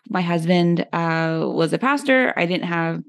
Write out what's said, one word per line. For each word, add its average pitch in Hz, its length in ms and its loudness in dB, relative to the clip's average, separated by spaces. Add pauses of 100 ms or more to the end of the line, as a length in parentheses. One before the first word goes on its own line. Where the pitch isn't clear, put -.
My 185 140 -2
husband, 170 720 2
uh, 165 520 0
was 160 280 0
a 165 40 0
pastor. 262 600 2
I 175 80 2
didn't 175 200 -2
have 165 420 -2